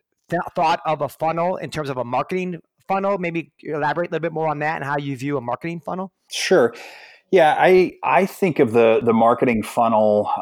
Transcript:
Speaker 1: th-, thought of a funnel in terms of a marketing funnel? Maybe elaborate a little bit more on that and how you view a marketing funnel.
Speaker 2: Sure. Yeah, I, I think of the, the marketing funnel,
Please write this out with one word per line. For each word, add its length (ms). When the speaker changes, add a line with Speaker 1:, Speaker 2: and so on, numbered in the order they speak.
Speaker 1:
th-, 120
thought 320
of 160
a 60
funnel 480
in 140
terms 200
of 60
a 80
marketing 560
funnel? 320
Maybe 320
elaborate 460
a 20
little 100
bit 100
more 140
on 140
that 160
and 80
how 120
you 200
view 200
a 40
marketing 400
funnel. 320
Speaker 2:
Sure. 420
Yeah, 240
I, 360
I 240
think 320
of 140
the, 320
the 80
marketing 500
funnel, 640